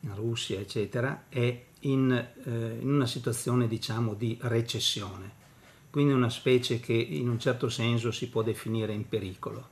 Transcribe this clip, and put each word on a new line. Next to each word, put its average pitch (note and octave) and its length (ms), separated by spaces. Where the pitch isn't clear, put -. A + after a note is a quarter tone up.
in G#2 140
Russia, A2+ 440
eccetera, A2+ 720
è A#2+ 360
in, C3+ 300
eh, A#2 680
in C3+ 120
una C#3+ 140
situazione, B2 640
diciamo, A2 460
di A2+ 260
recessione. G#2+ 920
Quindi C#3+ 240
è C3+ 40
una A#2+ 140
specie B2 500
che A#2+ 140
in B2 340
un A#2 100
certo B2 300
senso A#2 420
si - 180
può A2+ 140
definire A2 500
in G#2+ 160
pericolo. G#2+ 640